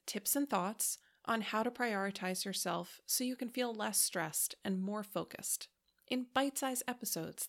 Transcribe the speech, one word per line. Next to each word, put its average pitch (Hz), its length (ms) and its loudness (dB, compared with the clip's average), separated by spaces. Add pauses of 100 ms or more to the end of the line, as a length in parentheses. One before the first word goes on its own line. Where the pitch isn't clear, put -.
tips, - 300 0
and 277 160 2
thoughts 202 480 0 (280)
on 226 160 2
how 220 200 2
to 240 80 2
prioritize 196 760 0
yourself 180 600 -2
so - 160 2
you 254 140 -2
can 240 140 -4
feel 240 220 0
less 214 280 2
stressed - 640 2
and 190 180 2
more 208 220 -2
focused - 640 -4 (400)
in 254 260 0
bite-sized 269 540 2
episodes 202 600 -4